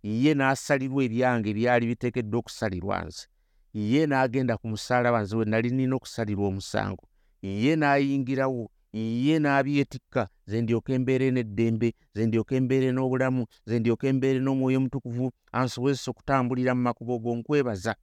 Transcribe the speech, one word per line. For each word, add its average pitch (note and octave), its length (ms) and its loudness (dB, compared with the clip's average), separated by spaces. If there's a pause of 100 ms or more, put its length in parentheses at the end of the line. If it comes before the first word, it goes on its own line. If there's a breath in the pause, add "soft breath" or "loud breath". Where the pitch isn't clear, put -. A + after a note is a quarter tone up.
Ye A#2+ 320 2
n'asalirwa C3+ 680 0
ebyange A#2+ 460 2
ebyali A#2+ 360 2
biteekeddwa A#2 540 -2
okusalirwa F#2+ 640 -6
nze. - 220 -14 (480)
Ye A2+ 320 2
n'agenda C3 520 0
ku - 100 -10
musaalaba A#2+ 540 0
nze G2+ 140 -4
we A2+ 80 0
nali A2 260 0
nina C3 260 0
okusalirwa G#2 520 -4
omusango. G2 560 -4 (380)
Ye G#2 340 0
n'ayingirawo. C#3 920 0 (220)
Ye A#2+ 460 0
n'abyetikka, C#3 920 0 (180)
nze A2 160 -2
ndyoke A#2 360 0
mbeere C3 320 2
n'eddembe, A2+ 640 0 (200)
nze A2 120 0
ndyoke A2+ 340 0
mbeere C3 320 2
n'obulamu, C3 540 0 (200 soft breath)
nze A#2 120 0
ndyoke A#2 340 2
mbeere C3+ 280 2
n'Omwoyo C3 380 2
Omutukuvu, B2+ 520 -4 (220)
ansobozesa B2+ 580 -2
okutambulira B2+ 640 0
mu B2 80 0
makubo A#2+ 360 -2
go. A#2 180 -2
Nkwebaza. A#2 680 0